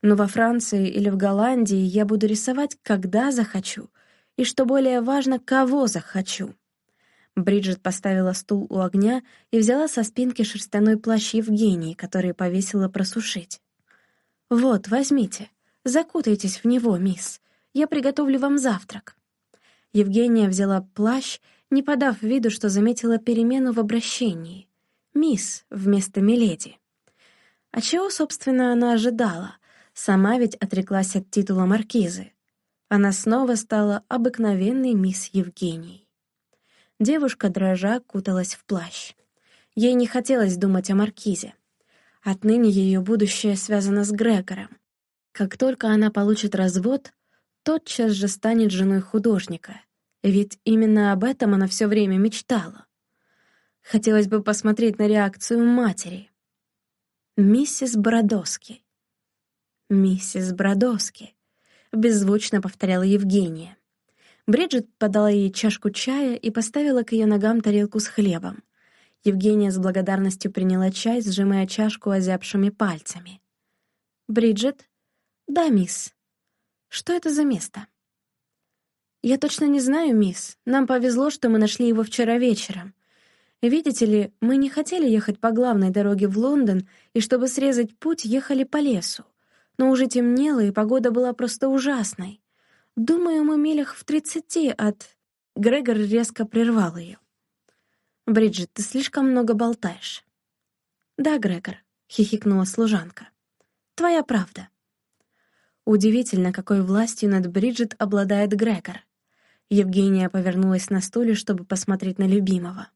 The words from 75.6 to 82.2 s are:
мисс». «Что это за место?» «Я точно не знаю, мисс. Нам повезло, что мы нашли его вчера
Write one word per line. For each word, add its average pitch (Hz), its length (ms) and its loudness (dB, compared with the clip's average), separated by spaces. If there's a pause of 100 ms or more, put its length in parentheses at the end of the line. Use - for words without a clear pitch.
мисс». 190 460 0 (760)
«Что - 240 -6
это 339 160 -2
за 302 160 0
место?» 220 420 -4 (1400)
«Я 247 140 2
точно 302 300 -2
не 285 140 2
знаю, 269 360 0
мисс. 196 480 -2
Нам 262 220 2
повезло, 254 420 0
что 254 220 0
мы 220 80 4
нашли 214 280 2
его 226 160 2
вчера 226 360 0